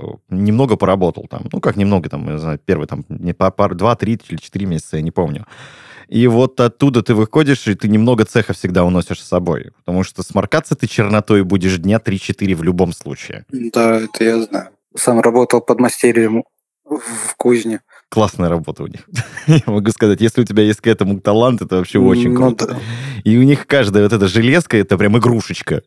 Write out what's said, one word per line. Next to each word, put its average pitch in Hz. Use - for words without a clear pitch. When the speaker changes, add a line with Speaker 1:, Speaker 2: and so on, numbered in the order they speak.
Speaker 1:
немного 107
поработал 92
там. -
Ну, -
как 101
немного, 98
там, 78
я 73
не 76
знаю, 78
первые 78
там, 71
не 87
па-, 95
пар-, 95
два, 107
три 107
или 85
четыре -
месяца, 80
я 78
не 80
помню. 76
И 120
вот 123
оттуда 120
ты 120
выходишь, 139
и 104
ты 107
немного 110
цеха 107
всегда 90
уносишь 90
с -
собой. 87
Потому 90
что -
сморкаться 120
ты -
чернотой 104
будешь 92
дня 98
три-четыре 98
в 82
любом 87
случае. -
Speaker 2:
Да, 113
это 110
я 113
знаю. -
Сам 120
работал 120
подмастерьем 117
в 120
кузне. 113
Speaker 1:
Классная 95
работа 82
у -
них. -
<laughs> -
Я 151
могу 107
сказать, 104
если 113
у -
тебя 104
есть 107
к -
этому 98
талант, 113
это 92
вообще -
очень 120
Speaker 2:
Ну 123
Speaker 1:
круто. 123
Speaker 2:
да. -
Speaker 1:
И 110
у 123
них 139
каждая 104
вот 104
эта 98
железка, 120
это 98
прям 104
игрушечка. 107